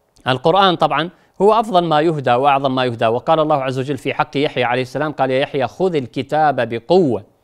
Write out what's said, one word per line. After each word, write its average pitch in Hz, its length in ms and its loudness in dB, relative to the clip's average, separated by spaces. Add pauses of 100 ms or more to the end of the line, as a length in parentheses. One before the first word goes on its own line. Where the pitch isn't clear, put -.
(280)
القرآن 165 480 2
طبعًا 151 340 -2 (320)
هو 208 120 4
أفضل 214 300 2
ما 151 180 2
يهدى 151 320 0
وأعظم 139 420 2
ما 131 100 0
يهدى." 117 220 -2
وقال 127 320 0
الله 151 240 0
عز 131 160 -4
وجل 135 180 -4
في 131 160 -6
حق - 240 -4
يحيى 139 260 0
عليه 123 180 0
السلام، 139 300 -6
قال: 131 200 -2
"يا 131 80 0
يحيى 135 280 -2
خذ 180 280 -2
الكتاب 135 760 -2
بقوة 117 540 0 (200)